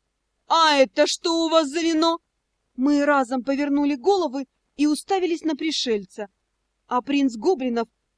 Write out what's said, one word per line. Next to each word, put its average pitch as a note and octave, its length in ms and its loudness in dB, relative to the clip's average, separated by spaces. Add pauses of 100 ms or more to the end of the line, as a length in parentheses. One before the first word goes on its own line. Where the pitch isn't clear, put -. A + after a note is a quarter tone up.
(480)
А D#4 280 4
это D4 300 2
что E4 380 -2
у D#4 60 -2
вас D#4+ 180 2
за D4+ 120 -4
вино?» E4 400 0 (540)
Мы C#4+ 300 2
разом C4 400 0
повернули C#4+ 520 0
головы C#4 500 -2 (300)
и C#4+ 100 2
уставились E4+ 560 -2
на D#4 140 -2
пришельца. A3 720 -6 (580)
А B3 160 -2
принц C#4 340 0
гоблинов A#3 520 -2 (280)